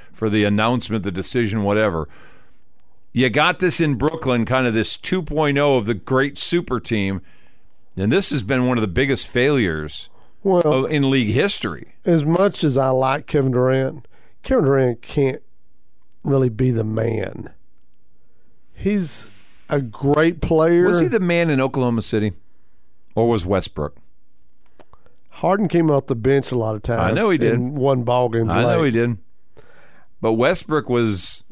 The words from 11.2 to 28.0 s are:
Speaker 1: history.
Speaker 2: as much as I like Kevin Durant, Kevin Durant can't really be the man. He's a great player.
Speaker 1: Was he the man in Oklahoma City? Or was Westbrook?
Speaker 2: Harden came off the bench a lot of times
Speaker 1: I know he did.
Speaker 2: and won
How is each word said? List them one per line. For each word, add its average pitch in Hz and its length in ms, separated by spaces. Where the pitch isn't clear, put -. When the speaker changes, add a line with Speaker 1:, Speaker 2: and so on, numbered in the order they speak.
Speaker 1:
history. 127 640
Speaker 2:
as 165 200
much 180 380
as 135 140
I 135 120
like 131 380
Kevin 135 240
Durant, 131 540
Kevin 254 220
Durant 131 360
can't 135 400
really 135 260
be 127 220
the 113 140
man. 110 640
He's - 560
a 147 120
great 147 600
player. 170 460
Speaker 1:
Was 175 120
he 160 80
the 226 120
man 170 300
in 135 120
Oklahoma 127 400
City? 107 320
Or 113 140
was 110 180
Westbrook? 85 520
Speaker 2:
Harden 196 380
came 165 240
off 139 160
the 131 80
bench 131 360
a 127 60
lot 110 180
of 107 80
times 117 180
Speaker 1:
I 95 100
know 202 180
he 175 80
did. 117 160
Speaker 2:
and 123 240
won 131 260